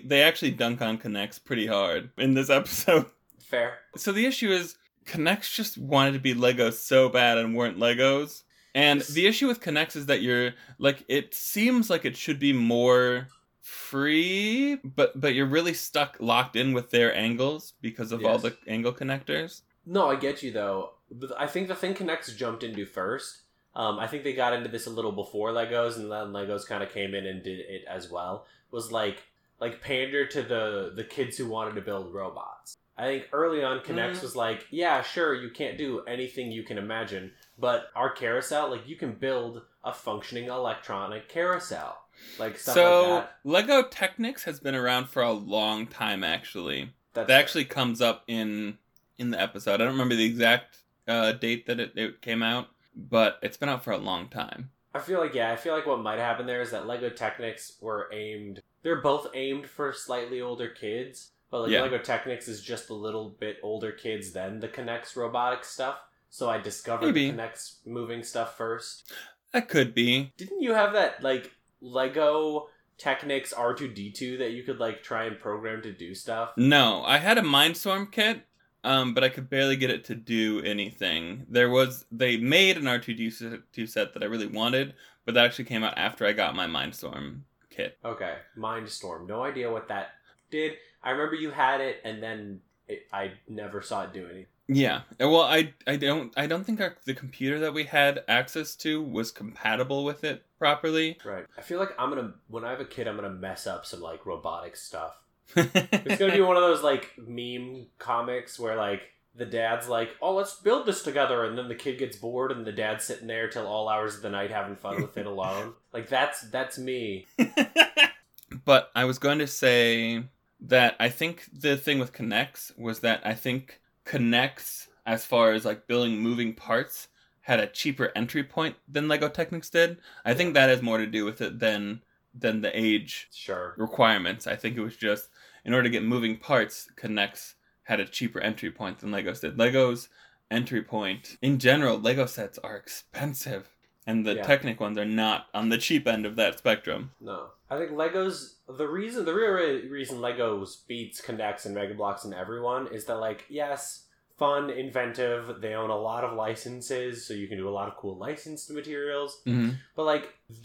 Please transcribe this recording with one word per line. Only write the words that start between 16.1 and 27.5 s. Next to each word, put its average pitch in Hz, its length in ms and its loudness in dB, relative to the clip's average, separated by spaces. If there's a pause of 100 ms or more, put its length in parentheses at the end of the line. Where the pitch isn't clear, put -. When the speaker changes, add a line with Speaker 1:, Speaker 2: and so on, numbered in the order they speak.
Speaker 1:
locked 117 360 2
in 131 160 4
with 123 180 0
their 117 240 6
angles 123 680 0
because 113 320 -6
of 113 120 -2
all 113 100 6
Speaker 2:
Yes. 113 80 2
Speaker 1:
the 117 140 -2 (100)
angle 117 260 -2
connectors. 143 680 -6 (240)
Speaker 2:
No, 170 240 2
I 135 60 2
get 139 260 -2
you, 127 100 -6
though. 98 400 -2 (180)
But 123 280 -12
I 143 80 -2
think 185 220 -4
the 185 60 -6
thing 185 200 -2
Connects 165 400 -4
jumped 113 280 -4
into 107 220 -6
first, 98 580 -6 (320)
um, 107 240 -2
I 113 80 -4
think 139 180 -6
they 135 100 -2
got 123 180 2
into 120 160 -2
this 113 180 -8
a 120 40 -8
little 110 220 -4
before 104 380 -4
Legos, 117 460 0
and 107 160 -8
then 107 160 -6
Legos 101 400 -6
kinda 101 180 -4
came 98 280 -6
in 98 120 -6
and 95 160 -8
did 92 180 -8